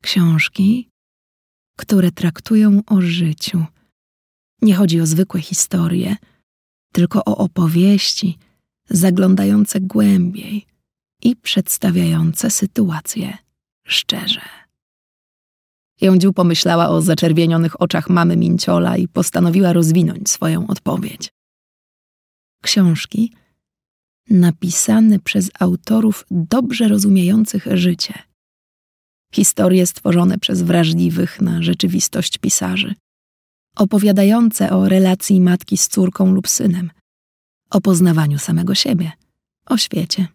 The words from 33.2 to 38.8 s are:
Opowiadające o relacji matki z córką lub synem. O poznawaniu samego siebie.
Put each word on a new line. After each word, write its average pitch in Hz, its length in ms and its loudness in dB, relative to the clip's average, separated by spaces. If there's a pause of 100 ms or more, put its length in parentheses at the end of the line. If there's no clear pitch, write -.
Opowiadające 202 920 2
o 190 200 2
relacji 190 520 2
matki 180 360 0
z - 100 -2
córką 190 440 0
lub 190 160 0
synem. 180 440 -2 (800)
O 202 120 0
poznawaniu 160 580 2
samego 175 360 -2
siebie. 170 360 -2 (540)